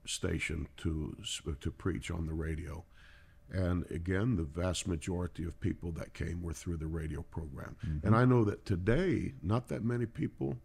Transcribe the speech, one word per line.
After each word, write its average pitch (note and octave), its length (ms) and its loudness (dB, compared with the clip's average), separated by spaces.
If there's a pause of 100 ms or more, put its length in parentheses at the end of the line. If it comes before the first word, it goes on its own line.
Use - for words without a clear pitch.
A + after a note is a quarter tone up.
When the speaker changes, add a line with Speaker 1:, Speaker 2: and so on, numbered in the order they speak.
Speaker 1:
station - 640 -2 (100)
to D#2 440 -2
s-, - 180 -6 (200)
to E2 100 -2
preach - 400 -4
on E2+ 160 -2
the D#2+ 80 -4
radio. D#2+ 500 -4 (680)
And F2+ 400 2
again, F#2+ 460 2
the E2 60 2
vast F2 440 -2
majority F2 580 -2
of E2 160 -6
people F2 320 -2
that - 220 -8
came F2 280 -4
were E2+ 100 -4
through E2+ 260 -4
the D#2 100 -2
radio D#2 340 -4
program. - 540 -8 (100)
Speaker 2:
Mm-hmm. D2+ 200 0
Speaker 1:
And G#2+ 100 8
I B2 80 8
know B2 200 8
that - 220 0
today, G#2+ 680 2 (100)
not A2+ 260 2
that C3 160 -4
many A#2+ 200 0
people C3+ 600 -2